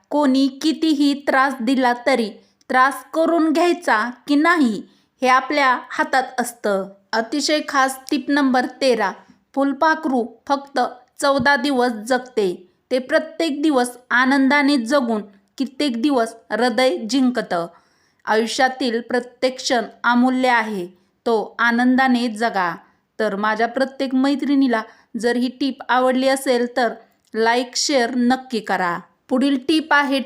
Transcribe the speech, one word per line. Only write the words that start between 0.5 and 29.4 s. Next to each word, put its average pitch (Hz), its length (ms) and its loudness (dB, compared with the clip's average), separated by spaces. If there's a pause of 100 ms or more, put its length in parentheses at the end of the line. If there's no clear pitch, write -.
कितीही 294 500 0 (140)
त्रास 277 340 2
दिला 247 320 0 (140)
तरी 240 220 0 (420)
त्रास 262 340 2 (100)
करून 320 380 2
घ्यायचा 320 520 2 (240)
की 285 60 2
नाही 294 480 2 (400)
हे 247 60 2
आपल्या 262 500 2 (120)
हातात 262 500 -2
असतं. 202 460 -4 (260)
अतिशय 285 560 -2
खास 262 300 0 (120)
टीप 285 200 -2
नंबर 269 360 2 (140)
तेरा, 226 300 2 (440)
फुलपाखरू 277 680 0 (240)
फक्त 277 320 -2 (400)
चौदा 277 360 2
दिवस 254 360 0 (160)
जगते, 240 400 -2 (420)
ते 254 80 0
प्रत्येक 294 640 -2
दिवस 247 340 0 (140)
आनंदाने 269 680 2
जगून 226 460 0 (360)
कित्येक 262 440 -4
दिवस 247 320 0 (160)
हृदय 247 460 0 (140)
जिंकतं. 233 560 0 (580)
आयुष्यातील 233 760 0
प्रत्येक 247 560 -4
क्षण 233 280 -2 (200)
अमूल्य 254 440 2
आहे, 220 380 0 (400)
तो 220 320 -2
आनंदाने 247 680 2
जगा. 202 460 -2 (440)
तर 208 180 -2
माझ्या 214 320 0
प्रत्येक 262 460 -4
मैत्रिणीला 269 680 2 (360)
जर 240 180 0
ही 247 120 0 (120)
टीप 269 280 -4
आवडली 254 400 2
असेल 262 380 0 (100)
तर 233 160 0 (420)
लाईक, 240 420 0
शेअर 262 380 0
नक्की 247 460 0
करा. 180 360 -2 (320)
पुढील 269 280 2 (120)